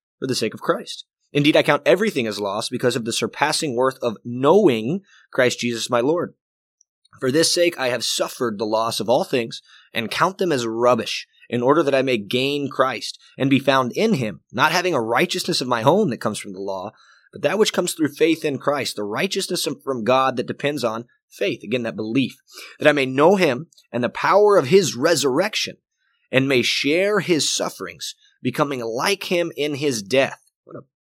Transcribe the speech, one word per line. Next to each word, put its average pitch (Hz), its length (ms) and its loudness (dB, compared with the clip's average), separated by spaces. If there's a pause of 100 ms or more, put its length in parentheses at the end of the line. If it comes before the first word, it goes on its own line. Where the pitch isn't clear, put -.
(180)
for - 80 -6
the 131 80 -4
sake 110 200 -4
of 110 60 -16
Christ. - 440 -4 (280)
Indeed, 147 240 4
I 151 60 6
count 147 220 2
everything 175 420 2
as 104 120 -4
loss 104 300 -6
because 120 280 0
of 117 80 -4
the 113 80 -4
surpassing 147 640 -2
worth 131 260 0
of 117 220 -2
knowing 135 760 2 (300)
Christ 123 280 0
Jesus 117 320 -4
my 120 100 2
Lord." 156 340 -2 (840)
"For 131 100 0
this 160 220 2
sake 170 260 2
I 131 100 -2
have 120 160 -2
suffered - 540 -4
the 110 80 -2
loss 110 340 0
of 104 80 -2
all 147 160 4
things 127 380 -4 (300)
and 113 180 -6
count 180 280 0
them 180 140 0
as 120 140 0
rubbish, 113 600 0 (220)
in 120 140 -2
order 147 200 4
that 135 120 2
I 131 80 4
may 127 160 0
gain 135 500 -2
Christ 127 500 -2 (200)
and 135 100 0
be 135 100 4
found 135 340 2
in 214 220 2
him, 110 260 -4 (120)
not 147 200 2
having 175 220 0
a 127 60 2
righteousness 147 600 0
of 131 80 -4
my 117 140 0
own 165 280 4
that 113 100 -6
comes 107 180 -4
from 101 140 -12
the 92 80 -12
law, 98 320 -8 (400)
but - 100 -8
that 165 160 2
which 214 140 4
comes 180 200 -2
through 151 160 0
faith 160 360 2
in 143 140 -2
Christ, 139 380 -2
the 107 80 -6
righteousness 170 640 -2
of, 147 160 -6
from 127 220 -4
God 131 320 4
that 127 100 -2
depends 147 380 -4
on 117 220 -4 (240)
faith," - 320 -4
again, 120 200 -4
that 110 140 -6
belief, 110 400 -2 (420)
"that 143 100 2
I 147 40 6
may 139 140 0
know 147 300 4
him 160 320 0 (240)
and 120 100 -2
the 117 60 0
power 202 480 4
of 143 120 4
his 151 280 4
resurrection 135 800 0 (540)
and 131 180 2
may 127 140 2
share 185 580 0
his 151 320 0
sufferings, - 640 -8 (280)
becoming 135 380 -4
like 135 440 -4
him 170 320 -2
in 147 200 -2
his 131 260 -2
death." 120 380 0 (240)
What - 120 -20
a - 100 -18 (160)